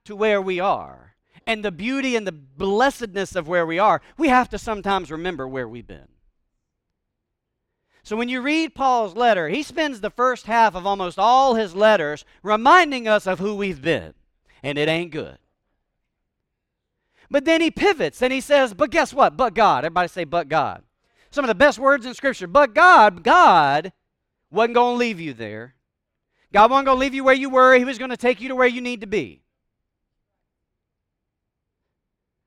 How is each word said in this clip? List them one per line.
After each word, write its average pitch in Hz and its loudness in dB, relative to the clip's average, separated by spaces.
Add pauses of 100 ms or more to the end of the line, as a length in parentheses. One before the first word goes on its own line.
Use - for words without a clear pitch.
to 208 -18
where 208 0
we 185 -6
are 104 -6 (300)
and 214 -6
the 208 -6
beauty 247 -4
and 214 -4
the 185 -6
blessedness 196 -4
of 165 -6
where 170 0
we 165 -4
are, 190 2 (160)
we 302 0
have 247 2
to 208 -10
sometimes 196 -6
remember 160 -8
where 131 -8
we've 113 -18
been. 73 -20 (2000)
So 208 -10
when 240 -4
you 254 -6
read 311 -4
Paul's 240 -2
letter, 202 0
he 269 -4
spends 285 -6
the 196 -6
first 247 -4
half 214 2
of 180 -10
almost 196 -4
all 247 4
his 202 -4
letters 190 0 (160)
reminding 254 2
us 208 0
of 185 -4
who 208 -6
we've 190 -8
been, 117 -4 (480)
and 143 -8
it 147 -2
ain't 165 -4
good. 90 -12 (2000)
But 277 -2
then 320 2
he 320 0
pivots 285 -2
and 254 0
he 262 -4
says, 262 0
"But 269 -2
guess 302 0
what? 214 2
But 220 -2
God." 175 4
Everybody 170 -2
say, 175 -10
"But 151 -4
God." 120 -2 (480)
Some 285 -4
of 254 -2
the 220 0
best 226 4
words 269 2
in 262 -12
Scripture. 247 -6
But 220 2
God, 285 6
God 185 4 (600)
wasn't 233 0
gonna 247 2
leave 233 -4
you 156 -10
there. 113 -14 (800)
God 214 6
wasn't 269 0
gonna 262 2
leave 269 -2
you 269 -6
where 262 4
you 269 -2
were. 254 6
He 247 2
was 262 -6
gonna 247 -8
take 240 -2
you 254 -12
to 262 -8
where 254 4
you 254 -4
need 247 -8
to 220 -14
be. 131 -6 (3000)